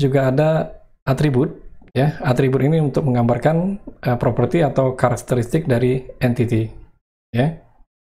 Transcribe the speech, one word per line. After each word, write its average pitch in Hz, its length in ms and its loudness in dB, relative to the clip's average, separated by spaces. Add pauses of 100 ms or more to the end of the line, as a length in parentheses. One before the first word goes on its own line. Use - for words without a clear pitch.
juga 135 320 2
ada 156 400 0 (320)
atribut, 139 480 0 (400)
ya. 143 320 0
Atribut 131 400 2
ini 160 160 2
untuk 147 240 0
menggambarkan, 139 720 0 (240)
eh, 120 160 0
properti 123 480 0
atau 131 320 0
karakteristik 123 720 0
dari 127 320 2 (160)
entity, 117 480 0 (640)
ya. 147 320 -2 (400)